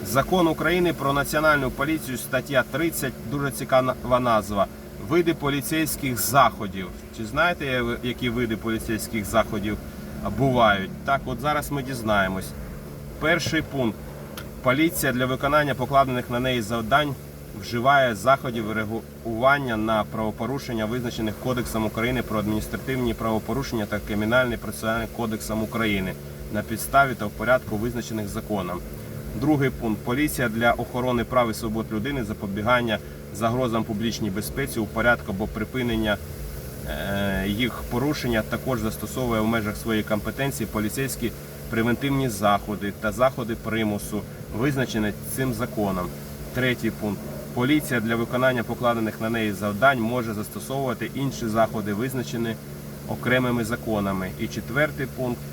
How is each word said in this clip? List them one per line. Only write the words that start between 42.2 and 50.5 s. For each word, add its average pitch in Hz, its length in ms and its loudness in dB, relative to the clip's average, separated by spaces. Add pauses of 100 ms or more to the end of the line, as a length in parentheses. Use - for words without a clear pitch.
заходи 101 720 0
та 107 120 0
заходи 117 520 2
примусу, 107 580 -2 (360)
визначені 117 560 0 (220)
цим 131 180 0
законом. 101 540 -2 (480)
Третій 120 360 0
пункт. 104 300 -4 (320)
Поліція 131 460 2
для 113 160 0
виконання 120 480 2
покладених 113 580 0
на 113 80 -2
неї 110 240 0
завдань 104 460 2
може 113 340 0
застосовувати 120 840 -4